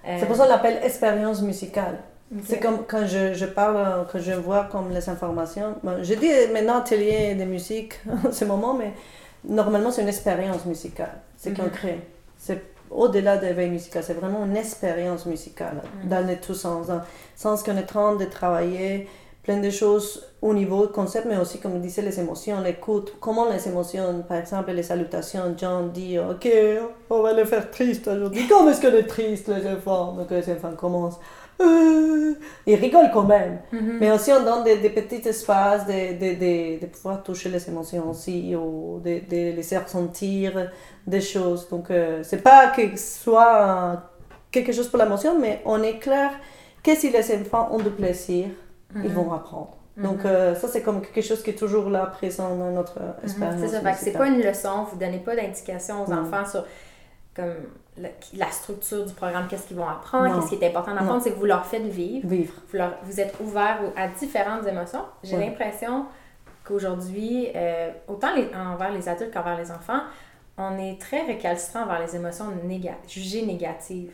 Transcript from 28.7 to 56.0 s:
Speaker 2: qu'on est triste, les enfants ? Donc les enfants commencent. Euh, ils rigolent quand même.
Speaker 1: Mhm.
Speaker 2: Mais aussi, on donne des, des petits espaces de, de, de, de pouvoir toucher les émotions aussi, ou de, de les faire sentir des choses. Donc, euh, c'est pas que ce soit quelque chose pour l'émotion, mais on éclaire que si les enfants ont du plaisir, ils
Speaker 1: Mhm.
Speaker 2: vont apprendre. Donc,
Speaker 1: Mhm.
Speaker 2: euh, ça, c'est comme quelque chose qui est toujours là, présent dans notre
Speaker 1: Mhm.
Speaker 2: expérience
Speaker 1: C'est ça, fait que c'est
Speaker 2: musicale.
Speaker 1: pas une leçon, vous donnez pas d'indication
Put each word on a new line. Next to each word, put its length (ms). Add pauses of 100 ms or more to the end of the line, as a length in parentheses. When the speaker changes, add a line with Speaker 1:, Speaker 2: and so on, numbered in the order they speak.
Speaker 2:
qu'on 140
est 120
triste, 400
les 200
enfants ? 460
Donc 160
les 220
enfants 260
commencent. 420 (420)
Euh, 720 (300)
ils 100
rigolent 360
quand 140
même. 340 (120)
Speaker 1:
Mhm. 280
Speaker 2:
Mais 120
aussi, 200
on 120
donne 200
des, 140
des 120
petits 380
espaces 600
de, 260
de, 260
de, 420
de 40
pouvoir 380
toucher 260
les 180
émotions 420
aussi, 460
ou 480
de, 160 (100)
de 260
les 80
faire 260
sentir 800 (380)
des 140
choses. 480
Donc, 220
euh, 320
c'est 200
pas 240
que 280
ce 280
soit 800 (480)
quelque 200
chose 180
pour 100
l'émotion, 400
mais 260
on 180
éclaire 480 (520)
que 120
si 140
les 320
enfants 300
ont 80
du 100
plaisir, 560 (500)
ils 60
Speaker 1:
Mhm. 120
Speaker 2:
vont 200
apprendre. 420 (220)
Donc, 260
Speaker 1:
Mhm. 40
Speaker 2:
euh, 280
ça, 140
c'est 120
comme 200
quelque 200
chose 220
qui 60
est 100
toujours 300
là, 160
présent 500
dans 160
notre 280
Speaker 1:
Mhm. 140 (100)
Speaker 2:
expérience 360
Speaker 1:
C'est 80
ça, 140
fait 100
que 60
c'est 80
Speaker 2:
musicale. 160
Speaker 1:
pas 80
une 120
leçon, 480
vous 80
donnez 220
pas 160
d'indication 720